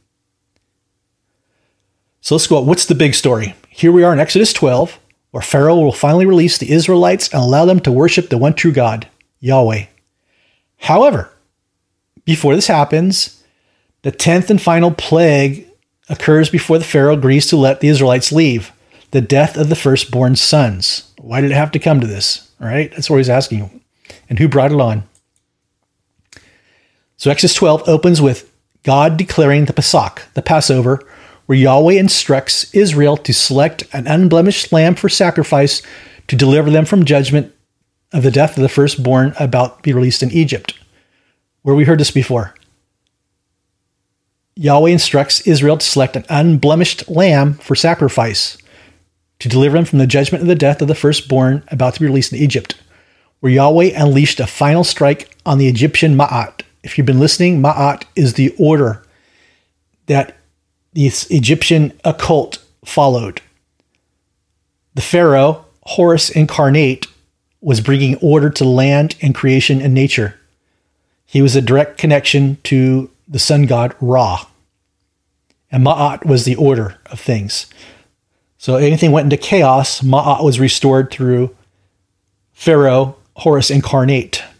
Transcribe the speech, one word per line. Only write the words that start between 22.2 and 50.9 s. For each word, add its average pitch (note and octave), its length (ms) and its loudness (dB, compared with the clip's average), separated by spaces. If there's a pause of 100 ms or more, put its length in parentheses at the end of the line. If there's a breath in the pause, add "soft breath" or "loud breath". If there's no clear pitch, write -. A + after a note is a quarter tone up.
All A2+ 80 -8
right, D3 220 -4
that's - 200 -10
what D3 60 2
he's C3 120 0
asking. A2+ 540 -4 (460 loud breath)
And A2+ 100 -6
who D3+ 100 2
brought C#3 240 0
it C#3+ 80 0
on? A2 220 -2 (2250 soft breath)
So - 140 -2
Exodus C#3+ 240 0
twelve D#3 340 0
opens D#3+ 340 2
with C3 280 -2 (340)
God D3+ 320 2
declaring D3+ 480 0
the - 80 -4
Pesach, - 500 -2 (120)
the C#3 80 -6
Passover, C3+ 640 0 (420 loud breath)
where C3 120 0
Yahweh C#3 360 4
instructs - 800 -2
Israel D3+ 440 2
to - 180 -6
select C#3+ 480 -2 (100)
an B2+ 140 -8
unblemished E3+ 640 2
lamb E3 240 2
for - 140 -4
sacrifice D3+ 760 0 (460 loud breath)
to C3+ 80 -2
deliver C#3+ 340 2
them D#3 140 2
from F#3 200 2
judgment C#3 500 0 (580)
of D3 100 -2
the C3+ 80 2
death C#3+ 260 0
of C3 60 0
the C3+ 60 0
firstborn C#3 720 0
about B2+ 380 -2
to - 40 -20
be D3 100 -2
released B2+ 300 0
in B2 80 -4
Egypt. C3+ 480 -4 (840)
Where C#3 120 0
we D3 100 4
heard D#3 160 2
this - 120 -2
before. B2 420 -4 (2000)
Yahweh D3+ 340 2
instructs C#3+ 560 0
Israel D3 320 2
to - 80 -6
select C3+ 300 -2
an - 120 -8
unblemished D#3 800 0
lamb D3+ 460 2
for - 200 -6
sacrifice B2+ 840 -2 (800 soft breath)
to B2+ 100 -8
deliver C#3 280 2
them E3+ 80 2
from D3 160 0
the C3 60 2
judgment C#3 360 -2
of F3 60 0
the F3+ 60 2
death C#3+ 280 0
of C#3+ 60 -2
the D3+ 60 -2